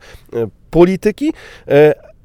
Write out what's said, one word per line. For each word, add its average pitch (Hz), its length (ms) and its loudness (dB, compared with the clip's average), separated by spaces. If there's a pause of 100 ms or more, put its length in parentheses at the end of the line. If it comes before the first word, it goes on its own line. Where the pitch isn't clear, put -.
(340)
e, 117 140 -6 (220)
polityki. 190 640 -2 (360)
E, 151 260 2 (300)